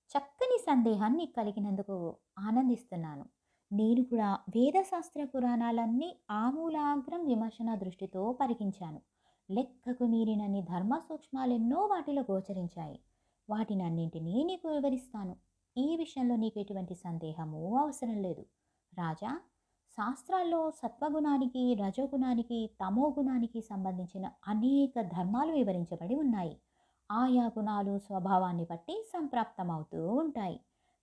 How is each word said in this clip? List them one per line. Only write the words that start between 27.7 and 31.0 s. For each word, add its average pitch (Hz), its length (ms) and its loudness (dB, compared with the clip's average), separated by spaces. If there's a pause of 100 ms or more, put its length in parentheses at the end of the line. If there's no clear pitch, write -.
స్వభావాన్ని 185 640 2
బట్టి 226 500 -8
సంప్రాప్తమవుతూ 190 1040 -2
ఉంటాయి. 247 440 -2 (440)